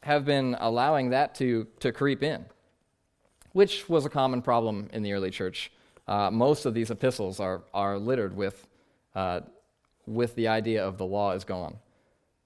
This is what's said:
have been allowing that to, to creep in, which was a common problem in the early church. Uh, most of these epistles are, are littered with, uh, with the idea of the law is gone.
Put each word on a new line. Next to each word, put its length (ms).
have 220
been 340
allowing 520
that 260
to, 320
to 140
creep 320
in, 200
which 360
was 160
a 60
common 320
problem 500
in 120
the 80
early 180
church. 400
Uh, 240
most 340
of 80
these 160
epistles 480
are, 240
are 240
littered 380
with, 320
uh, 280
with 280
the 140
idea 360
of 140
the 80
law 280
is 100
gone. 320